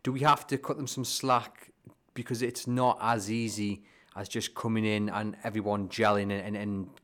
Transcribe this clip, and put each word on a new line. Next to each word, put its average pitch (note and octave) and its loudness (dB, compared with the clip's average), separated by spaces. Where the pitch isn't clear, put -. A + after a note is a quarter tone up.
do C3 -2
we C3+ -2
have C#3+ 6
to C3+ 0
cut C3+ -4
them C3 -6
some B2+ -6
slack - 0
because A#2+ -4
it's A#2 -2
not B2 4
as A2 0
easy G#2 -2
as G2 -10
just - -4
coming A2 0
in G#2+ 2
and G#2 -4
everyone G#2 -2
gelling G#2 4
and, G2+ -2
and, G2+ -4
and G2+ -4